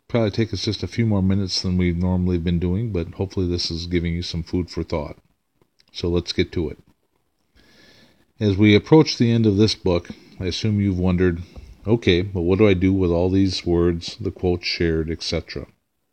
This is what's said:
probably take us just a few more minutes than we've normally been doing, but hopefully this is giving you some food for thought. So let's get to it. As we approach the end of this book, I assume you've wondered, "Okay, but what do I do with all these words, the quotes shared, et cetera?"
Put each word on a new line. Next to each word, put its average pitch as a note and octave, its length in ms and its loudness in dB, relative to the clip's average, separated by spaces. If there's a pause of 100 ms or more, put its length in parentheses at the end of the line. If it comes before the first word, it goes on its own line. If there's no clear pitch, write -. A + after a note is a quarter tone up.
probably A2+ 260 0
take A2 200 -2
us - 140 -6
just G#2+ 160 -6
a - 40 -8
few A#2 200 -2
more G2+ 160 0
minutes F#2+ 400 0
than F#2 160 -2
we've F2 180 0
normally F2+ 400 0
been E2+ 220 -2
doing, F#2 340 -2
but E2+ 220 -6
hopefully F#2+ 340 -4
this F2 220 -4
is E2+ 160 -8
giving E2+ 260 -2
you E2+ 100 -4
some E2+ 200 -6
food F2+ 260 -4
for - 140 -8
thought. D#2 340 -6 (760)
So - 180 -4
let's E2+ 240 -2
get - 180 -4
to D#2+ 160 -4
it. - 100 -14 (1600)
As G2+ 200 2
we G#2 160 8
approach D3 420 4
the A#2 140 2
end A#2 160 4
of G2+ 100 2
this G#2+ 180 4
book, F2 360 -2 (280)
I F#2+ 60 -8
assume G#2 340 -2
you've G2 200 0
wondered, F2+ 440 2 (440)
"Okay, G#2 340 2
but F#2+ 220 -4
what F#2 160 2
do G#2+ 100 6
I G2 60 6
do F#2+ 180 2
with F#2 180 2
all F2 200 2
these F#2+ 340 0
words, E2+ 560 0
the G2 100 -6
quotes F2+ 360 -4
shared, D#2+ 440 -2
et D#2+ 120 -8
cetera?" - 440 -8 (460)